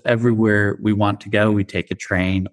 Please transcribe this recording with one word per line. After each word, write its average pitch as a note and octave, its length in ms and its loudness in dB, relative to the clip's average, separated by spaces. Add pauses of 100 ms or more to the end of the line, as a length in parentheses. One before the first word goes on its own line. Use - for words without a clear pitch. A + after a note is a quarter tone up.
everywhere A2 760 2
we G#2+ 120 0
want G2+ 300 0
to - 60 -16
go, G#2+ 220 2
we G#2 140 0
take F2+ 260 -6
a F#2 60 -4
train F#2 560 -2